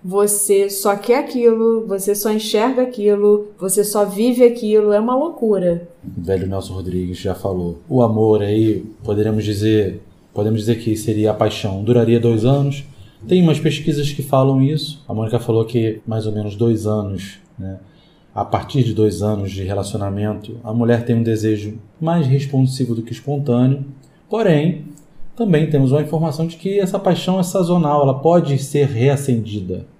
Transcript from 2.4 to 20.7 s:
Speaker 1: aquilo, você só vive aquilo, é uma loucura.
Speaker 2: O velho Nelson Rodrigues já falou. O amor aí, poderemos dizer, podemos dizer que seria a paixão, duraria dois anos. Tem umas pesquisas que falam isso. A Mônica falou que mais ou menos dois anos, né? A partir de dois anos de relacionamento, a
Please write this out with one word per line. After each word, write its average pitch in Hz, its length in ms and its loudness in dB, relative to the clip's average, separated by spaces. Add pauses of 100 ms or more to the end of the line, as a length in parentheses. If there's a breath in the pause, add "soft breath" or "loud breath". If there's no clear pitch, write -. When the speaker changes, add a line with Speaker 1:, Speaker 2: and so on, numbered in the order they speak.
Speaker 1:
aquilo, 208 680 2 (100)
você 196 260 0
só 208 220 0
vive 233 380 4
aquilo, 214 480 4
é 208 80 4
uma 240 160 -2
loucura. 202 720 0 (160)
Speaker 2:
O - 180 -10
velho 95 240 -2
Nelson 95 280 -6
Rodrigues 90 440 -4
já 92 160 -4
falou. 90 540 -4
O 131 120 2
amor 107 420 4
aí, 104 420 0 (200)
poderemos 107 400 0
dizer, 104 560 0 (320)
podemos 107 280 0
dizer 110 160 0
que 110 200 -2
seria 107 360 0
a - 20 0
paixão, 104 480 -2
duraria 117 380 4
dois 113 240 2
anos. 139 400 0 (440 soft breath)
Tem 185 140 4
umas 160 180 4
pesquisas 147 500 -2
que - 120 -8
falam 135 400 2
isso. - 440 -2
A 104 60 -10
Mônica 110 260 -2
falou 113 280 0
que 113 400 -2
mais 110 200 -4
ou 107 60 -4
menos 104 240 -6
dois 113 300 0
anos, 104 520 -4 (200)
né? 95 200 -12 (560 soft breath)
A 104 120 -4
partir 123 360 -2
de 113 120 0
dois 107 260 0
anos 104 300 -2
de 98 140 -8
relacionamento, 101 1000 -6
a 110 80 -8